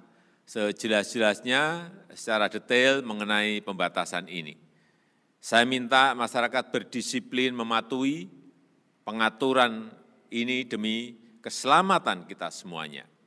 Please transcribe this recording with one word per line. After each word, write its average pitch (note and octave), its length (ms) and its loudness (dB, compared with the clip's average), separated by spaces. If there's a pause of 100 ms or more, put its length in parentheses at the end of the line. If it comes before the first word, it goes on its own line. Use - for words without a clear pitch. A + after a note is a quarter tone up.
(440)
sejelas-jelasnya A2+ 1400 0 (240)
secara G#2+ 380 0
detail B2+ 500 2
mengenai G#2 640 -2
pembatasan F2+ 680 -4
ini. E2 300 -10 (840)
Saya A#2 240 4
minta C3 480 4
masyarakat A#2+ 600 -2
berdisiplin B2+ 800 -4
mematuhi B2+ 760 -2 (760)
pengaturan A2 840 2 (400)
ini B2 400 -2
demi A2+ 480 -4 (240)
keselamatan C3+ 880 2
kita F2 240 -10
semuanya. D2+ 560 -12 (180)